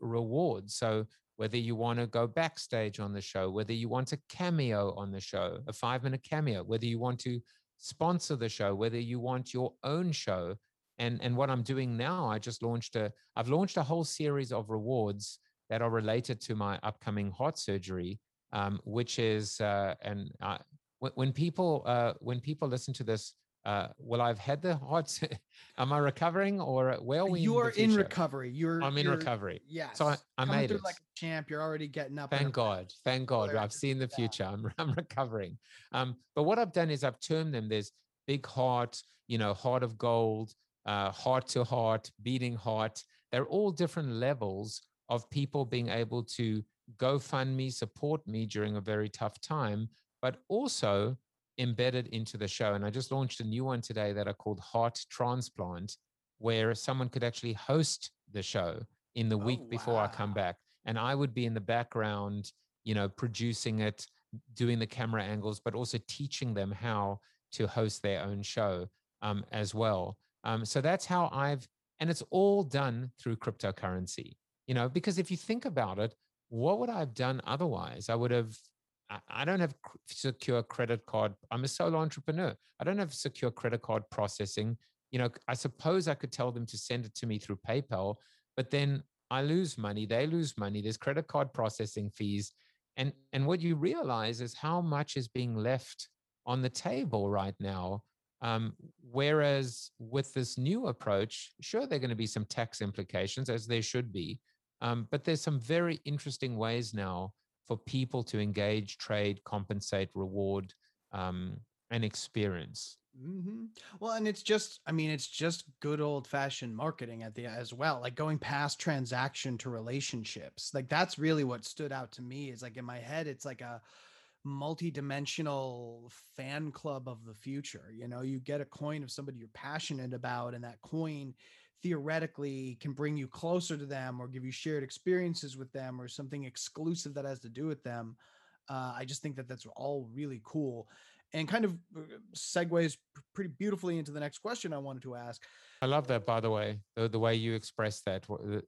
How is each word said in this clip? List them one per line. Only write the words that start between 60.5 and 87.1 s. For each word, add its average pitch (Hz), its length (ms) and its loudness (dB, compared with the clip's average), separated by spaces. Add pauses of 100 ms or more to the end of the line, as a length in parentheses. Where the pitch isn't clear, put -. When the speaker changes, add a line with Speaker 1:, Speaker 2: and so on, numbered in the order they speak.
Speaker 1:
And 113 140 0
I 123 160 2
would 139 180 2
be 120 120 0
in 113 80 0
the 110 80 -2
background, 104 920 0 (320)
you 110 100 0
know, 101 160 4
producing 117 680 0
it, 107 260 0 (480)
doing 120 260 4
the 113 60 0
camera 113 380 0
angles, 104 360 -2
but 113 140 -2
also 120 240 -2 (100)
teaching 135 460 -4
them 101 180 0
how 101 480 0 (340)
to 110 140 2
host 110 360 0
their 98 180 2
own 98 220 -2
show, 95 440 0 (340)
um, 104 300 0
as 104 220 -2
well. 104 440 2 (260)
Um, 113 220 0
so 135 160 0
that's 170 240 2
how 180 280 2
I've, 139 340 0 (320)
and 160 100 2
it's 165 200 0
all 202 340 6
done 127 540 0
through 113 200 -2
cryptocurrency, 92 960 -2 (340)
you 131 80 2
know, 123 120 2
because 170 300 0
if 185 140 0
you 180 60 0
think 226 280 -2
about 113 320 0
it, 113 160 2 (360)
what 143 300 2
would 247 100 0
I 220 100 0
have 135 160 -2
done 127 320 0
otherwise? 110 640 -2
I 117 60 4
would 120 140 4
have, 117 260 2 (540)
I, 101 80 -8 (100)
I 131 180 -2
don't 185 140 4
have 156 220 4
cr-, - 160 -16 (100)
secure 123 540 0
credit 117 460 0
card. 107 260 2 (160)
I'm 123 140 0
a 135 40 0
solo 165 300 2
entrepreneur. 160 580 0 (240)
I - 40 -4
don't 190 160 2
have 175 120 0
secure - 380 -2
credit 117 320 -2
card 107 300 0
processing. 107 680 0 (320)
You 131 80 -2
know, 123 120 4 (180)
I 127 80 0
suppose 160 520 2
I 156 60 4
could 135 180 -6
tell 123 200 0
them 120 160 -4
to 110 100 -10
send 120 280 -2
it 107 100 -10